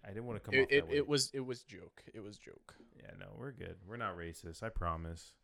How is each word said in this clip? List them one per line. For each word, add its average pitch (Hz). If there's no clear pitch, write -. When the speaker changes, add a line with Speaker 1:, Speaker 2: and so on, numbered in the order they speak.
Speaker 1:
I 98
didn't 117
wanna 110
come 117
Speaker 2:
It, 135
Speaker 1:
off 127
that 139
Speaker 2:
it, 143
Speaker 1:
way. 143
Speaker 2:
it 143
was, 139
it 135
was 127
joke. -
It 110
was 101
joke. -
Speaker 1:
Yeah, -
no, 92
we're 139
good. 90
We're 113
not 104
racist. 85
I 110
promise. 82